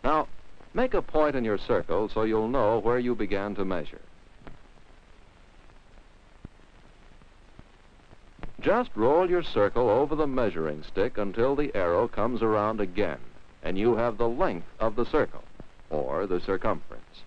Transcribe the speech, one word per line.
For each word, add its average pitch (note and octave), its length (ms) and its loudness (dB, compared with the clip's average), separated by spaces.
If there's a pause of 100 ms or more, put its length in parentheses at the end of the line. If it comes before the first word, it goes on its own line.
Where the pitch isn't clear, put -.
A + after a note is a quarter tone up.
Now, D3 240 2 (480)
make B3 200 2
a F3+ 60 4
point D3+ 360 2
in B2 80 0
your G#2 140 0
circle G2+ 500 0
so A2 160 0
you'll A2 240 0
know A#2 320 2
where A#2+ 180 2
you B2 160 -2
began G2+ 400 -2
to G2 100 -2
measure. F2 360 -4 (4000)
Just A#3 360 2
roll D#3 340 4
your F3 140 2
circle A2 440 2
over C#3 280 2
the D3+ 100 0
measuring E2 560 0
stick - 340 0
until G#2+ 380 2
the D3 220 -2
arrow F#2 320 2
comes A2+ 340 0
around A2 380 2
again, F#2 400 -2 (420)
and F2 160 0
you A2+ 160 4
have A2+ 240 0
the A#2 100 2
length B2 380 0 (140)
of A2 160 2
the A#2 100 2
circle, B2 380 0 (460)
or D2+ 360 -2
the F2+ 140 0
circumference. - 840 -4